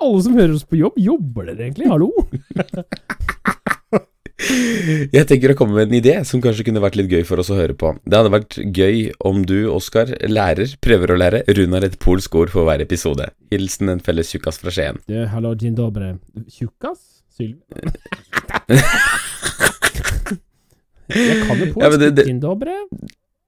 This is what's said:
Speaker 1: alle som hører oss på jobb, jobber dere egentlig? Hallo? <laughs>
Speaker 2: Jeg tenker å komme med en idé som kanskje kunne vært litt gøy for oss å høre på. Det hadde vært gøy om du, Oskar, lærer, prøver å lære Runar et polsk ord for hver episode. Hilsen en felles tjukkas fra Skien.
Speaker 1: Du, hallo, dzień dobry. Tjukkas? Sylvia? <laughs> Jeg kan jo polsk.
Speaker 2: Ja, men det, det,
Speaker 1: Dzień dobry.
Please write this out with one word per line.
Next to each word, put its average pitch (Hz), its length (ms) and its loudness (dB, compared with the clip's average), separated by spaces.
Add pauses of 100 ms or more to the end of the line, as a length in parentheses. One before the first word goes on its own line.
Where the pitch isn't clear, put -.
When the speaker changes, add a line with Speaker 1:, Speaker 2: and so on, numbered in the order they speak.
Speaker 1:
alle 233 180 4
som 233 140 2
hører 180 180 6
oss 151 160 -4
på 165 80 0
jobb, 160 220 0
jobber 170 480 -2
dere 101 180 -8
egentlig? 143 240 -4
Hallo? 180 200 4 (100)
<laughs> - 20 2 (2750)
Speaker 2:
Jeg 143 200 4
tenker 131 240 4
å 139 60 2
komme 107 180 2
med 107 140 2
en 120 80 2
idé 120 160 6 (120)
som 123 180 -2
kanskje 113 240 0
kunne 110 160 0
vært 101 160 0
litt 98 120 0
gøy 85 140 4
for 87 160 -2
oss - 100 -4
å 98 60 0
høre 82 180 0
på. 80 260 -2
Det 95 180 2
hadde 107 160 4
vært 104 240 -2
gøy 98 400 0 (260)
om 98 180 0
du, 95 140 0 (140)
Oskar, 113 400 -2 (160)
lærer, 107 520 0
prøver 90 360 4
å - 40 4
lære 90 280 2
Runar 95 400 2
et 90 120 -6
polsk 92 380 2
ord 82 160 2
for 82 160 2
hver 76 140 0
episode. 73 480 -4 (160)
Hilsen 98 440 -4
en 90 120 -4
felles 82 280 -2
tjukkas - 300 -8
fra 90 100 -8
Skien. 80 340 -4
Speaker 1:
Du, 107 120 -8 (100)
hallo, 113 280 -4
dzień 113 200 -4
dobry. 101 360 -4 (340)
Tjukkas? - 560 -12 (260)
Sylvia? 117 360 -12 (1040)
<laughs> 135 100 6 (2250)
Jeg 226 320 2
kan 214 180 -2
jo 190 140 -2
polsk. - 100 -4
Speaker 2:
Ja, 147 100 6
men 147 100 4
det, 147 100 4
det, 139 160 6
Speaker 1:
Dzień 127 160 -4
dobry. 214 320 -4 (720)